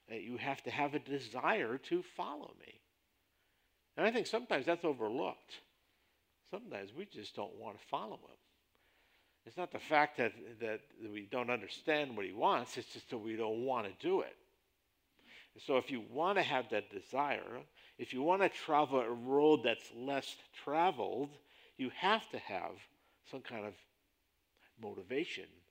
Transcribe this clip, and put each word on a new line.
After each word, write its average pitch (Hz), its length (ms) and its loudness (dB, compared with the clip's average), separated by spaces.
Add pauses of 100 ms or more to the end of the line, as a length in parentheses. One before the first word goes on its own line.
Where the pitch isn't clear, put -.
that 113 140 -8
you 120 140 -8
have 135 260 -4
to 123 80 -6
have 143 220 0
a 147 60 -2
desire 131 760 -2
to 175 260 -2 (140)
follow - 420 -8
me. - 220 -20 (1120)
And 156 100 4
I 220 60 6
think 226 160 0
sometimes 214 380 0
that's 165 180 2
overlooked. 135 800 -2 (880)
Sometimes 123 440 -8
we 175 120 -10
just 107 300 -14
don't 98 200 -6
want 104 240 -12
to - 80 -20
follow 180 280 -4
him. - 220 -18 (1080)
It's 117 120 -18
not 180 140 -2
the 107 80 -4
fact 147 380 4
that, 117 160 2 (260)
that 110 220 -4 (320)
we 104 180 -8
don't 123 180 0
understand 123 680 0
what 101 80 -2
he 90 80 -6
wants, 131 440 2
it's 120 140 -8
just - 200 -14
that 123 80 -4
we 110 160 -4
don't 110 280 0
want 127 220 0
to 98 80 -8 (120)
do 180 160 4
it. 64 140 -6 (1300)
So 139 120 4
if 123 120 0
you 123 220 -4
want 170 260 2
to 175 60 6
have 127 280 0
that 104 200 0
desire, 117 720 -4 (360)
if 123 140 -8
you 127 100 -2
want 175 200 4
to 180 80 6
travel 147 500 4
a 117 100 2
road 139 540 6
that's 117 320 0
less 131 400 -4 (280)
traveled, 139 680 2 (520)
you 127 140 -2
have 214 340 2
to 135 80 -8
have 90 360 -6 (580)
some 135 100 -8
kind 113 240 -8
of 104 80 -8 (1080)
motivation, 101 680 -4 (240)